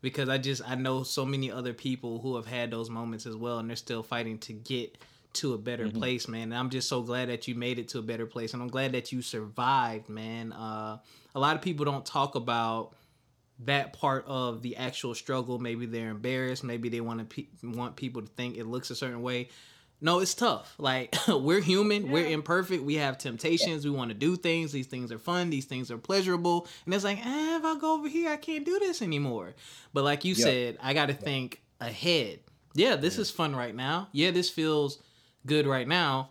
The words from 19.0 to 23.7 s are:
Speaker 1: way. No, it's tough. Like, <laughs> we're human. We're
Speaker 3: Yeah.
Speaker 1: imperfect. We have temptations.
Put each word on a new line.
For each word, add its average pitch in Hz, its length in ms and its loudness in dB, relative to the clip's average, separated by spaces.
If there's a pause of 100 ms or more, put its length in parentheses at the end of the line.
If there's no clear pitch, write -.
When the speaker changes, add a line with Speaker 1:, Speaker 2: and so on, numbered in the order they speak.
Speaker 1:
way. 123 280 -2 (520)
No, 165 160 4
it's 185 160 2
tough. 196 460 0
Like, 131 420 0
<laughs> - 60 2
we're 165 340 6
human. 196 480 4
We're 160 160 6
Speaker 3:
Yeah. 156 80 2
Speaker 1:
imperfect. 175 480 2
We 147 140 0
have 143 240 2
temptations. 156 680 0